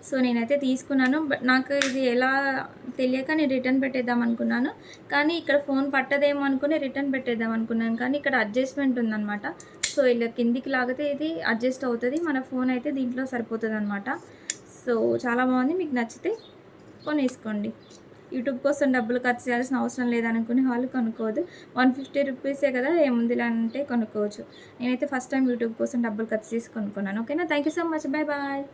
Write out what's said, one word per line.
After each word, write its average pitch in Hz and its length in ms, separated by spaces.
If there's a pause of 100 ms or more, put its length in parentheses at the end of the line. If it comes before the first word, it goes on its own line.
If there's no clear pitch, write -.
So, - 80 (100)
నేనైతే 240 400
తీసుకున్నాను, 262 540 (120)
but - 100 (100)
నాకు 262 220 (140)
ఇది 262 160 (100)
ఎలా 254 180 (680)
తెలియక 262 400
నేను 294 160
రిటర్న్ 254 300
పెట్టేద్దాం 247 420
అనుకున్నాను, 233 440 (420)
కానీ 294 280
ఇక్కడ 285 160 (100)
ఫోన్ 269 280
పట్టదేమో 285 540
అనుకుని 285 360
రిటర్న్ 269 300
పెట్టేద్దాం 233 420
అనుకున్నాను, 226 460
కానీ 262 180
ఇక్కడ 269 140 (100)
అడ్జస్ట్‌మెంట్ 262 580
ఉందన్నమాట. 208 440 (480)
So, 285 80 (120)
ఇలా 233 140 (100)
కిందికి 240 380
లాగితే 254 380
ఇది 302 160 (220)
అడ్జస్ట్ 247 360
అవుతుంది, 247 300 (100)
మన 269 120 (100)
ఫోన్ 254 260
అయితే 247 220
దీంట్లో 247 340
సరిపోతుంది 226 480
అనమాట. 208 280 (760)
So, 247 100 (300)
చాలా 247 260
బాగుంది, 254 320
మీకు 294 180
నచ్చితే 233 320 (760)
కొనేసుకోండి. 226 680 (600)
YouTube 254 320
కోసం 285 300
డబ్బులు 240 280
ఖర్చు 240 220
చేయాల్సిన 254 360
అవసరం 240 320
లేదనుకునే 226 480 (100)
వాళ్ళు 247 240
కొనుక్కోవద్దు. 226 460 (360)
వన్ 254 180
ఫిఫ్టీ 277 320
రూపీసే 269 480
కదా, 254 140 (160)
ఏముందిలే 240 460
అంటే 226 280 (120)
కొనుక్కోవచ్చు. 214 520 (360)
నేనైతే 247 340
ఫస్ట్ 247 200
టైమ్ 262 180
YouTube 233 280
కోసం 233 180 (100)
డబ్బులు 220 260
ఖర్చు - 200
చేసి 233 220
కొనుక్కున్నాను. 202 480
ఓకేనా? 320 300
Thank 285 160
you 302 100
so 339 140
much. 302 120 (100)
Bye 302 180
bye. 277 280 (120)